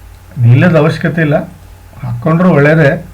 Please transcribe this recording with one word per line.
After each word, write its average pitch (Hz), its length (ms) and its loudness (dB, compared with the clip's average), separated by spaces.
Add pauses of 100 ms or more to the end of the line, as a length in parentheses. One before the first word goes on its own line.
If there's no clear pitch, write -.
(460)
ನೀಲದ 156 380 4
ಅವಶ್ಯಕತೆ 160 440 -2
ಇಲ್ಲ, 147 100 0 (640)
ಹಾಕ್ಕೊಂಡ್ರು 165 560 -2
ಒಳ್ಳೇದೇ. 151 320 2 (240)